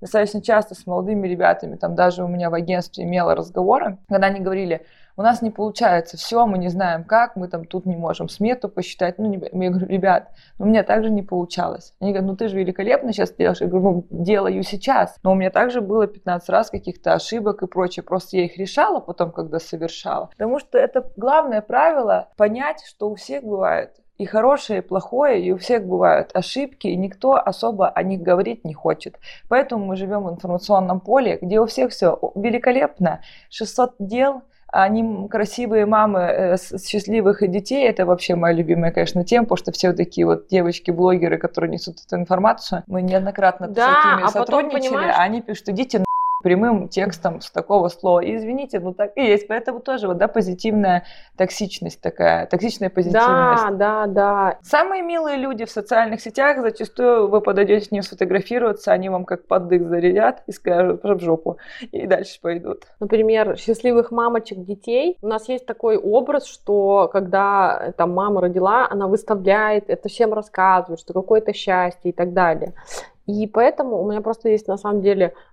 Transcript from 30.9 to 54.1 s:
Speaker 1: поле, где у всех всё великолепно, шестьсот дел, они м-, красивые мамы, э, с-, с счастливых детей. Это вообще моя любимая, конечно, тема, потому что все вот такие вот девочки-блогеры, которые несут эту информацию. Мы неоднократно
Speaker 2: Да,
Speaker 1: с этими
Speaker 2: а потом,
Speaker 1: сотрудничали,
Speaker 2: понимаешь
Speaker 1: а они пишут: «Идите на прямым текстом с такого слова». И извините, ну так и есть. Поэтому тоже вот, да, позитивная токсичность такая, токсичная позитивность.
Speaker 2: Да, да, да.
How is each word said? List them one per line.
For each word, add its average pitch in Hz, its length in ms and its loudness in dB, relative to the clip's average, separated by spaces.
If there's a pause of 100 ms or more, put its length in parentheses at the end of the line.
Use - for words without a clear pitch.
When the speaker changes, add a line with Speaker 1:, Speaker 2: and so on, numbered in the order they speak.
Speaker 1:
поле, 240 400 2
где 196 180 0
у 226 60 4
всех 247 260 -2
всё - 280 2 (160)
великолепно, 233 840 0 (300)
шестьсот 247 500 -2
дел, 254 420 0 (300)
они 208 300 4
м-, 208 280 -4
красивые 214 560 0
мамы, 214 340 2
э, 180 380 2
с-, - 200 -10
с 185 100 -12
счастливых 202 640 2
детей. 233 380 0
Это 190 180 2
вообще 175 300 2
моя 170 180 2
любимая, 165 380 2
конечно, 175 320 0
тема, 233 220 2
потому 185 120 0
что - 140 -6
все - 180 0
вот 170 80 0
такие 175 300 0
вот 165 220 0
девочки-блогеры, 175 880 2
которые 165 340 -4
несут 170 240 -10 (100)
эту 180 120 -4
информацию. 185 720 0
Мы 185 140 -4
неоднократно 190 680 0
Speaker 2:
Да, 214 120 -2
Speaker 1:
с 247 60 4
этими 285 340 4
Speaker 2:
а 202 100 2
потом, 202 140 0 (140)
Speaker 1:
сотрудничали, 277 300 -2
Speaker 2:
понимаешь - 280 0
Speaker 1:
а 170 60 4
они 220 180 0
пишут: - 280 -10
«Идите 208 300 -2
на 190 60 0 (380)
прямым 196 440 0
текстом 175 540 -4
с - 100 -18
такого 175 380 0
слова». 175 320 2
И 202 160 -4
извините, 233 420 -6
ну 180 140 -6
так 208 240 -4
и 277 40 -2
есть. 208 280 2
Поэтому 233 320 -4
тоже 233 260 -6
вот, 180 100 -2
да, 196 120 2
позитивная 190 720 0 (340)
токсичность - 640 -4
такая, 82 440 2
токсичная 202 440 -2
позитивность. 233 760 2
Speaker 2:
Да, 202 60 -2
да, 208 360 0
да. 202 560 0